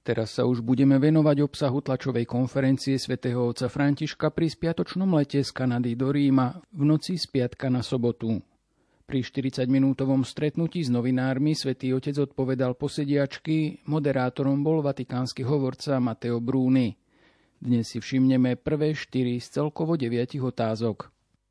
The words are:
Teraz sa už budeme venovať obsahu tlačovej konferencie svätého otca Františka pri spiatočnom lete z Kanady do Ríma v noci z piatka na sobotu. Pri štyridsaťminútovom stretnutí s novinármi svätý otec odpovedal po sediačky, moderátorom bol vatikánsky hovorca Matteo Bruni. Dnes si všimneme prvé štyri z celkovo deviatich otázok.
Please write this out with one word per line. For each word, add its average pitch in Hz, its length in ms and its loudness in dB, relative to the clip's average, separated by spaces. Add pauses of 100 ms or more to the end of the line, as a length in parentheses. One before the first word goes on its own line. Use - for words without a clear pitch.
Teraz 113 400 -4
sa 123 80 2
už 117 160 0
budeme 135 340 4
venovať 147 460 4
obsahu 139 400 -2
tlačovej 127 420 -2
konferencie 131 720 0
svätého 123 480 -2
otca 123 240 -2
Františka 143 600 0
pri 165 180 0
spiatočnom 175 640 -4
lete 143 320 2
z - 100 -8
Kanady 120 400 0
do 131 160 -2
Ríma 135 460 2 (160)
v 160 100 -4
noci 151 320 2
z - 160 -6
piatka 127 400 -2
na 127 140 0
sobotu. 113 580 -2 (640)
Pri 135 160 -2
štyridsaťminútovom 135 1040 0
stretnutí 165 560 -2
s 131 80 -2
novinármi 127 640 0
svätý 131 400 -2
otec 139 220 -2 (100)
odpovedal 131 480 -2
po 143 160 -4
sediačky, 147 960 -2
moderátorom 139 800 0
bol 160 180 2
vatikánsky 127 640 -4
hovorca 135 560 -2
Matteo 117 400 -2
Bruni. 127 540 2 (640)
Dnes 120 320 0
si 117 100 -6
všimneme 131 560 2
prvé 151 380 0
štyri 123 420 -2
z - 240 -6
celkovo 156 320 -2
deviatich 123 480 -2
otázok. 113 720 -2 (380)